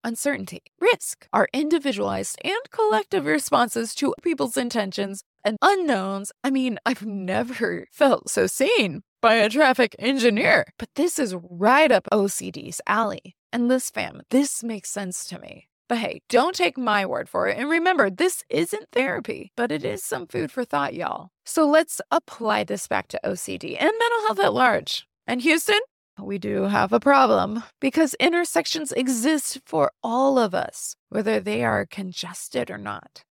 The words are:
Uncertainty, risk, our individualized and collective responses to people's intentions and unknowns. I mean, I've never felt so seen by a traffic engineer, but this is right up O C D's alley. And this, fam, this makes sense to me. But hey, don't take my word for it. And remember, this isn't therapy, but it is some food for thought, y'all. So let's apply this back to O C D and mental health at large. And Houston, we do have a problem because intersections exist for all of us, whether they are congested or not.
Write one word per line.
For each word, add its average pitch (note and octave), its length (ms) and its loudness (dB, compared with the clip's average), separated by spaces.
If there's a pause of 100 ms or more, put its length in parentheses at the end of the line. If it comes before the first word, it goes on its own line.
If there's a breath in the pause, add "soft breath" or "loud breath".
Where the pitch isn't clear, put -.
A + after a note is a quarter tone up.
Uncertainty, A3+ 580 -6 (180)
risk, - 540 0
our - 180 4
individualized B3 920 -2
and G4 160 -2 (100)
collective G#4+ 560 2
responses C4 720 0
to - 260 0
people's C#4+ 340 -2
intentions G3+ 680 -4 (200)
and G#3+ 200 0
unknowns. A3 680 2 (120)
I C4+ 80 0
mean, B3+ 340 0
I've A3+ 220 -2
never G3+ 840 -4
felt - 380 4
so F#3+ 160 2
seen C4+ 560 0 (180)
by A3 140 6
a A3 160 4
traffic B3+ 480 4
engineer, A#3 680 2 (120)
but - 160 -12
this E4 240 0
is A3+ 160 -2
right G#3 580 4
up G3 200 4
O G3+ 160 2
C F#3 240 -6
D's - 340 -12
alley. G#3 500 -2 (160)
And A#3+ 200 0
this, B3+ 180 0
fam, - 400 -8
this C4+ 340 2
makes A3+ 280 -8
sense F#3+ 340 -8
to - 140 -12
me. - 300 -20 (200)
But A#3+ 80 0
hey, - 320 -6
don't D4 260 2
take F4 220 0
my G#3+ 300 0
word - 200 -6
for F3+ 200 0
it. G3 100 0
And B3+ 100 -4
remember, E4 440 2
this E4+ 360 -2
isn't E4+ 440 -4
therapy, C4 640 -4
but A#3+ 160 -4
it D4+ 120 -4
is G3+ 200 -6
some - 240 -8
food - 240 -4
for B3 120 -6
thought, - 300 -2
y'all. - 380 -8 (140)
So D#4+ 200 2
let's D#4 340 2 (120)
apply G#3+ 520 -2
this G3+ 240 -6
back - 200 -2
to - 200 -6
O - 60 -2
C - 240 -8
D - 180 -10
and E4+ 220 2
mental A#4 300 0
health G#4+ 120 -2
at A#3 140 2
large. A#3 540 0 (180)
And B3 160 -4
Houston, E4 380 2 (380)
we G3 220 -8
do G3+ 240 -2
have G3 300 2
a A#3 60 4
problem A3+ 640 4 (200)
because C#4 400 2
intersections E4 720 0
exist C4 720 0
for D3 260 2 (100)
all C4 380 2
of F#3+ 160 0
us, - 400 -6 (140)
whether G#3+ 320 -2
they G#3 200 -4
are G#3+ 240 0
congested - 840 -8
or - 60 -12
not. - 580 -14